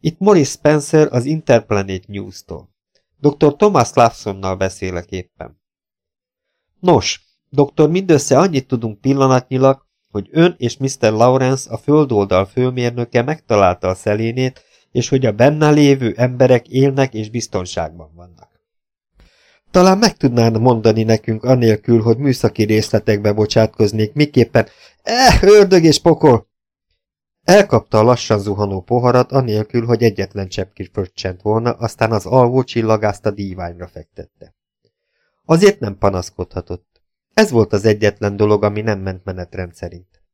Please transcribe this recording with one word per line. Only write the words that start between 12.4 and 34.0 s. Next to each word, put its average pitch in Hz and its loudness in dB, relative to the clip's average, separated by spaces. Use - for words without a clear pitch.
főmérnöke 123 -4
megtalálta 101 -2
a 95 -2
szelénét, 117 -6
és - -4
hogy 131 0
a 110 0
benne 151 2
lévő 139 2
emberek 123 0
élnek 135 0
és 107 -8
biztonságban 87 -10
vannak. 87 -20
Talán 185 2
meg 220 0
tudnád 117 0
mondani 113 2
nekünk 110 -2
anélkül, 117 2
hogy 113 0
műszaki 123 -2
részletekbe 107 -2
bocsátkoznék, 107 -2
miképpen... - 0
Eh, 240 2
ördög 190 6
és 156 4
pokol!“ 156 2
Elkapta 175 2
a 107 4
lassan 117 0
zuhanó 98 -6
poharat, 123 0
anélkül, 117 -2
hogy 120 -2
egyetlen 98 -4
csepp 95 -10
ki - -16
fröccsent 92 -10
volna, 113 -2
aztán 113 -4
az 104 -4
alvó 127 2
csillagást 110 -2
a 107 -2
díványra 90 -12
fektette. - -20